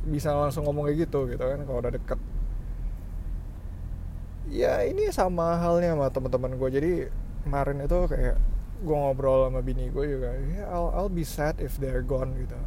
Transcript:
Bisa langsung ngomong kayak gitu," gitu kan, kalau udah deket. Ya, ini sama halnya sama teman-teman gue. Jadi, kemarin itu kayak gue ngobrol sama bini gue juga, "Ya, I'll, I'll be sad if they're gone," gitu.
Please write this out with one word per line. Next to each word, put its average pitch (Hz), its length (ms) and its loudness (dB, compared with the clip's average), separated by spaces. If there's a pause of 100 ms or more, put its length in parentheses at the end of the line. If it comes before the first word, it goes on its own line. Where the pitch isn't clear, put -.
Bisa 147 320 0
langsung 147 320 2
ngomong 147 240 0
kayak 156 160 2
gitu," 135 240 2
gitu 123 80 -4
kan, 131 240 0
kalau 131 160 -2
udah 123 160 -2
deket. 135 240 -2 (2250)
Ya, - 320 2
ini 403 320 0
sama 170 480 2
halnya 170 320 4
sama 139 160 2
teman-teman 127 480 0
gue. 131 160 0
Jadi, 147 180 2 (540)
kemarin 139 400 0
itu 170 140 4 (100)
kayak 131 280 4 (440)
gue 156 160 2
ngobrol 131 500 4
sama 127 160 0
bini 127 280 0
gue 139 180 0
juga, 127 260 -2
"Ya, 160 320 -2
I'll, 170 280 0
I'll 196 160 0
be 170 120 0
sad 151 400 -2
if 135 160 -4
they're 127 240 0
gone," 131 320 0
gitu. 127 320 -4